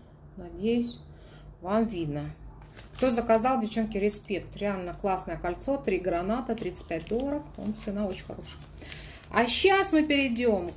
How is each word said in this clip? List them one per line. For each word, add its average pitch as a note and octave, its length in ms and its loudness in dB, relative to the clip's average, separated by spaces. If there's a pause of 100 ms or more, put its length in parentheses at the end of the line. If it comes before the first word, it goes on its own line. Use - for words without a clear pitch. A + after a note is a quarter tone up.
(360)
надеюсь, G3 640 -2 (600)
вам G#3 240 2
видно. D3+ 460 -2 (640)
Кто B3+ 160 4
заказал, A#3 500 4
девчонки, G#3+ 380 -2
респект. G3+ 580 -2
Реально F#3+ 380 -4
классное F#3 420 -2
кольцо, F3+ 420 -2
три G3 200 0
граната, F#3+ 560 0
тридцать F3+ 320 -6
пять D#3+ 220 -6
долларов. C#4+ 340 -2 (140)
По-моему, G#3 200 -4
цена G3+ 300 -4
очень F#3 180 -6
хорошая. - 380 -14 (680)
А A#3 160 4
щас F#4+ 460 6
мы D#4 120 6
перейдем A#3+ 720 4